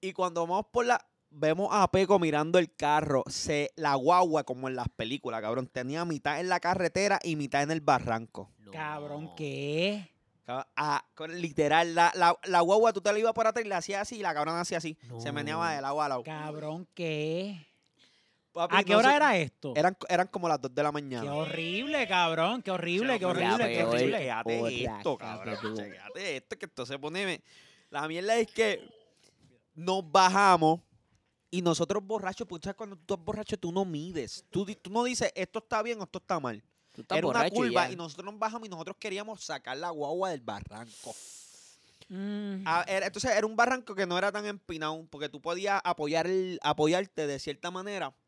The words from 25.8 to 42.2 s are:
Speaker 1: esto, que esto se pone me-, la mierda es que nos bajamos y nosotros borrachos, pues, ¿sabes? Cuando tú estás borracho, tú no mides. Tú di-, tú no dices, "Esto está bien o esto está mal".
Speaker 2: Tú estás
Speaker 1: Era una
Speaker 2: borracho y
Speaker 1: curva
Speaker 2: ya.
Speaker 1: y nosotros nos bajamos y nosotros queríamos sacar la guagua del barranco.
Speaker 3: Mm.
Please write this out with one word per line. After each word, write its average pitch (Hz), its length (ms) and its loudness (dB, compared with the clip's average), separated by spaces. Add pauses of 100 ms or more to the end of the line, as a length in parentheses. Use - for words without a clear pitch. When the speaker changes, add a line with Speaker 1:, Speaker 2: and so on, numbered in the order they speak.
Speaker 1:
esto, - 200 -12
que - 80 -12
esto 131 200 -10
se 135 120 -10
pone 160 280 -6
me-, 180 160 -4 (500)
la 147 160 -4
mierda 180 300 0
es 226 100 2
que 214 420 0 (840)
nos 175 360 -2
bajamos 185 680 6 (680)
y 180 100 -2
nosotros 170 420 2
borrachos, 196 440 -6
pues, 170 160 -12
¿sabes? 196 120 -8
Cuando 202 220 -16
tú 170 160 -6
estás 175 100 -6
borracho, 208 340 -6
tú 170 140 -4
no 190 140 2
mides. 156 640 -6
Tú 190 160 -2
di-, 202 100 -10
tú - 140 -18
no 226 140 0
dices, 247 320 -2
"Esto 185 240 -6
está 214 240 -2
bien 233 180 -4
o - 40 -6
esto - 120 -14
está 180 220 -2
mal". 117 220 -6 (300)
Speaker 2:
Tú - 120 -20
estás - 160 -2
Speaker 1:
Era 175 80 0
una 127 120 0
Speaker 2:
borracho 175 140 2
y 208 40 0 (120)
Speaker 1:
curva 185 180 2
Speaker 2:
ya. - 60 -6
Speaker 1:
y - 20 -10
nosotros 170 300 -12
nos 208 140 -14
bajamos 220 280 -4
y 196 40 -12
nosotros 170 280 -12
queríamos 208 440 -10
sacar 131 340 -8
la 170 140 -6
guagua 165 400 -2
del 143 100 -6
barranco. 110 760 -12 (920)
Speaker 3:
Mm. 202 560 -8